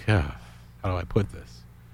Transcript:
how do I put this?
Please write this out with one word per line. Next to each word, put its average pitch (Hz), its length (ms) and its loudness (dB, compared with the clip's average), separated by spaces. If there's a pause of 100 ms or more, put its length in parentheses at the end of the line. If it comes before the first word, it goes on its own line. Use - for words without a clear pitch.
how 82 280 4 (500)
do 95 60 2
I 90 140 0
put 101 280 2
this? - 300 -14 (320)